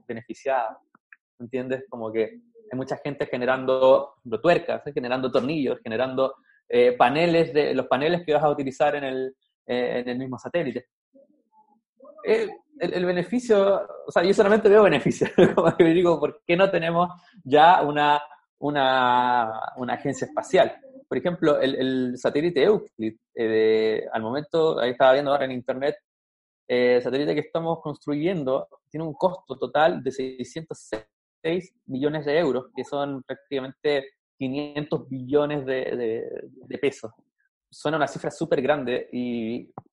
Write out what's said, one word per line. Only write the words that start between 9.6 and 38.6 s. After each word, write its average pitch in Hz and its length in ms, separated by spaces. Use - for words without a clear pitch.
eh, 123 340
en 123 100
el 123 80
mismo 127 200
satélite. 123 520
Eh, 220 220
el, - 160
el 180 120
beneficio, 196 800
o 147 60
sea, 180 100
yo 190 120
solamente 208 340
veo 208 140
beneficios, 151 520
<laughs> - 200
como 165 200
que 180 100
digo, 165 360
¿por 143 260
qué 170 100
no 190 140
tenemos 170 380
ya 151 400
una, 147 400
una, 123 1160
una 120 180
agencia - 320
espacial? - 500
Por 131 100
ejemplo, 160 400
el, 135 160
el 127 440
satélite 143 440
Euclid, 151 540
eh, 113 140
de, 110 640
al 113 100
momento, 156 560
ahí 117 120
estaba 131 240
viendo 139 180
ahora 139 140
en 131 60
internet, 131 440
eh, 123 280
el 123 60
satélite 135 320
que 151 60
estamos 165 420
construyendo 147 840
tiene 160 180
un 151 80
costo 180 440
total 147 460
de 127 80
seiscientos 131 800
seis 175 300
millones 143 400
de 147 120
euros, 131 280
que 127 80
son 143 380
prácticamente 135 840
quinientos 147 720
billones 143 560
de, 131 320
de, 117 560
de - 260
pesos. 131 320
Suena 151 260
una 147 100
cifra - 240
súper 160 300